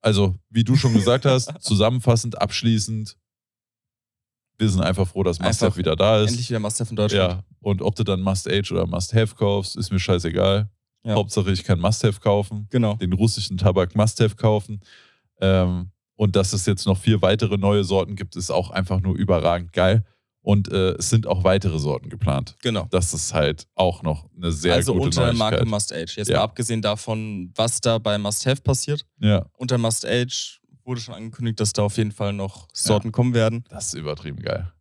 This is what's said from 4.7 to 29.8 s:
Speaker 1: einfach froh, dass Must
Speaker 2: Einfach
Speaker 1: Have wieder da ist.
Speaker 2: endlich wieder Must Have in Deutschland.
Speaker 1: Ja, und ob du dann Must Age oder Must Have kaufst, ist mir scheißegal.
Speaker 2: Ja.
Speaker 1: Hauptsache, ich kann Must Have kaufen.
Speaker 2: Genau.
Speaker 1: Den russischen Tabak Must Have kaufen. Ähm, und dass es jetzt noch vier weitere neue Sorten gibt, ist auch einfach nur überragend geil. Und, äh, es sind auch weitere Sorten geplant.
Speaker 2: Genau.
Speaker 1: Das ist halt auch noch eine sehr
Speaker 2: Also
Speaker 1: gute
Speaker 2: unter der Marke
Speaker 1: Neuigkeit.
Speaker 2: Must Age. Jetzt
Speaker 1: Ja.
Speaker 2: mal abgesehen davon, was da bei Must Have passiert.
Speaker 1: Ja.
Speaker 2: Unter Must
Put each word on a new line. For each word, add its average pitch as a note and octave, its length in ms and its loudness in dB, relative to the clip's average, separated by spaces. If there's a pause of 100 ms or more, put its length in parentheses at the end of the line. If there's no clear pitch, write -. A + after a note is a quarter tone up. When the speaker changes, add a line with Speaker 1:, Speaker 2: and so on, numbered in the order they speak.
Speaker 1:
einfach F#2 260 0
froh, - 140 -4
dass F2 160 0
Must F2+ 100 -2
Speaker 2:
Einfach - 200 0
Speaker 1:
Have - 100 0
wieder D#2+ 180 0
da G#2+ 260 4
ist. G#2+ 80 2
Speaker 2:
endlich A#2+ 200 -4
wieder A2+ 100 -2
Must G#2 200 -4
Have A#2 100 -6
in A2+ 60 -8
Deutschland. G2+ 360 2
Speaker 1:
Ja, F#2 120 -8 (160)
und G2+ 220 -2
ob G2+ 140 -2
du G#2+ 80 0
dann F#2+ 160 0
Must F#2+ 280 -2
Age G2+ 240 -2
oder F2+ 140 0
Must F2 280 -6
Have A2 200 2
kaufst, G2+ 420 -2
ist G2 140 -6
mir F#2+ 80 0
scheißegal. F#2+ 680 0 (340)
Speaker 2:
Ja. A2 120 -4
Speaker 1:
Hauptsache, G2+ 360 0
ich F2+ 140 -2
kann F2 160 0
Must G2+ 240 0
Have G2+ 160 2
kaufen. G#2 500 0
Speaker 2:
Genau. A2+ 240 2
Speaker 1:
Den F#2+ 200 -2
russischen G#2 420 0
Tabak F2+ 400 2
Must G#2+ 240 2
Have G#2 160 2
kaufen. G#2+ 440 0 (600)
Ähm, F#2 500 2 (260)
und G#2 200 2
dass F#2+ 160 2
es G2 140 -2
jetzt G2+ 200 0
noch F#2+ 120 4
vier G#2 240 2
weitere G2+ 360 2
neue G2+ 260 2
Sorten F#2+ 320 0
gibt, F#2 200 -10
ist F2+ 140 -6
auch F#2 200 0
einfach F#2+ 300 -2
nur F#2 160 0
überragend E2+ 560 0
geil. F#2+ 320 4 (380)
Und, G2+ 280 2
äh, F#2 220 2
es - 160 -6
sind A2 180 2
auch F#2 160 0
weitere F#2+ 360 2
Sorten C#2+ 320 -4
geplant. C#2 520 -4
Speaker 2:
Genau. A2 280 -4
Speaker 1:
Das F2+ 240 0
ist D#2 180 -6
halt D#2 420 -2
auch F2+ 280 0
noch D#2 340 -4
eine E2+ 160 -4
sehr E2 220 0
Speaker 2:
Also F2 180 2
Speaker 1:
gute F2+ 140 2
Speaker 2:
unter - 180 0
der - 80 2
Marke A2 240 0
Speaker 1:
Neuigkeit. A#2 140 0
Speaker 2:
Must G#2 220 -4
Age. E2 240 -8
Jetzt G#2 120 -6
Speaker 1:
Ja. - 80 0
Speaker 2:
mal - 80 2
abgesehen A2 380 -4
davon, G#2+ 720 -6
was A2+ 240 -2
da A2+ 180 0
bei G#2 200 -2
Must G#2 280 -4
Have C3+ 140 0
passiert. C#3+ 460 -2 (140)
Speaker 1:
Ja. G#2 260 4 (100)
Speaker 2:
Unter B2 220 -2
Must A2+ 260 0